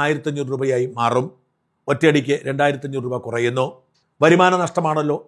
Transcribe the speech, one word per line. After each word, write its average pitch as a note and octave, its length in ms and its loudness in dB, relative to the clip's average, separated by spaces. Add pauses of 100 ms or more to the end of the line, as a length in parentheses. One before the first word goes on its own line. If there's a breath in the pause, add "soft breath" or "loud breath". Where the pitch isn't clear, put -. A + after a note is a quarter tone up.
ആയിരത്തഞ്ഞൂറ് C#3+ 500 -4
രൂപയായി C3 340 -2 (120)
മാറും. A#2+ 280 2 (640)
ഒറ്റയടിക്ക് C#3+ 460 2 (120)
രണ്ടായിരത്തഞ്ഞൂറ് C#3 580 -2
രൂപ B2 100 -6 (100)
കുറയുന്നു. A#2+ 400 -2 (560)
വരുമാന F3+ 300 6 (120)
നഷ്ടമാണല്ലോ D#3 520 -2 (120)